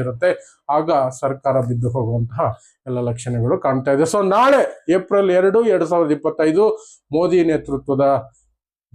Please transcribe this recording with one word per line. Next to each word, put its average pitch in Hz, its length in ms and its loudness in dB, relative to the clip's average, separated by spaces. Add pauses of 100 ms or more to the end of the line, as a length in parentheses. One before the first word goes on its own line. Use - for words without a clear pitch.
ಇರುತ್ತೆ. 127 260 -2 (460)
ಆಗ 156 140 0 (320)
ಸರ್ಕಾರ 135 340 -2 (160)
ಬಿದ್ದು 120 240 -2
ಹೋಗುವಂತಹ 117 520 -2 (400)
ಎಲ್ಲ 123 100 -4 (120)
ಲಕ್ಷಣಗಳು 120 560 -2
ಕಾಣ್ತಾ 131 320 0
ಇದೆ. 160 160 2
So 208 80 0 (140)
ನಾಳೆ 262 260 4 (340)
ಏಪ್ರಿಲ್ 196 340 0 (100)
ಎರಡು, 196 200 4 (140)
ಎರಡ್ 170 180 0
ಸಾವಿರದ 156 260 2
ಇಪ್ಪತ್ತೈದು 156 480 0 (520)
ಮೋದಿ 175 240 2 (100)
ನೇತೃತ್ವದ 139 540 -2 (880)